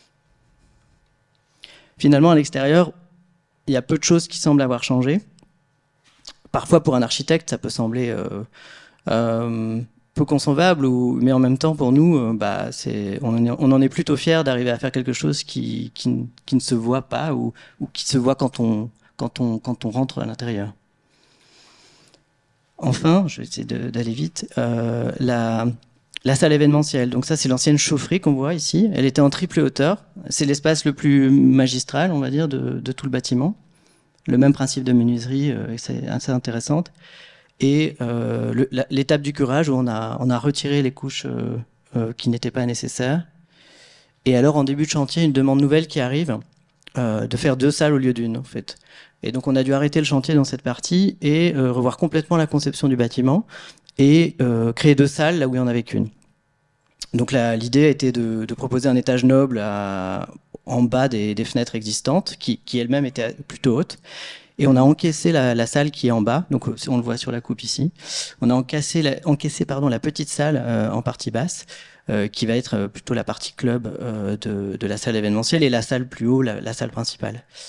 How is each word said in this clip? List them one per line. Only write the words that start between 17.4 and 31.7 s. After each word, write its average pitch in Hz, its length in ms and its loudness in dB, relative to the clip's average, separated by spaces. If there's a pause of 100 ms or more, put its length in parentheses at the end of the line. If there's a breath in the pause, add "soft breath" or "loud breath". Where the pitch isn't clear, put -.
ou 143 120 -8
qui - 140 -10
se 135 120 0
voit 127 160 2
quand 131 260 -2
on, 113 280 -2 (280 soft breath)
quand - 240 -8
on, 117 180 -2
quand 120 260 -8
on 113 60 -4
rentre 127 300 -4
à 117 60 -4
l'intérieur. 110 460 -8 (2000 soft breath)
Enfin, 160 480 2
je - 120 -8
vais 120 80 -10
essayer 117 200 -10
de, 120 240 -6
d'aller 117 220 -4
vite, 156 360 -8 (100)
euh, 120 600 -2
la, 117 480 0 (580)
la 135 100 2
salle 151 180 4
événementielle. 147 580 4
Donc 123 160 -2
ça, 160 100 -2
c'est 147 120 -2
l'ancienne 143 300 4
chaufferie 160 420 -2
qu'on 151 140 2
voit 139 200 -2
ici. 175 400 0
Elle 135 100 2
était 135 160 2
en 143 100 8
triple 170 300 -2
hauteur. 147 440 0 (260)
C'est - 160 -2
l'espace 143 380 0
le 147 80 2
plus 139 380 4
magistral, 135 800 4